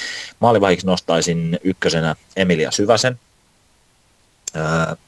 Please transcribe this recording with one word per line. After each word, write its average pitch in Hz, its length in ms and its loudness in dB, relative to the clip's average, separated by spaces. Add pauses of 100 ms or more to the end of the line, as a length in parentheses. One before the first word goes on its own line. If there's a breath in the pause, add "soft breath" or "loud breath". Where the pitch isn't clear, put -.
(400 loud breath)
maalivahdiksi 98 460 4
nostaisin 85 800 0
ykkösenä 82 520 -2 (200)
Emilia 87 340 0
Syväsen. 117 500 0 (1400)
Öö, 160 400 -2 (120)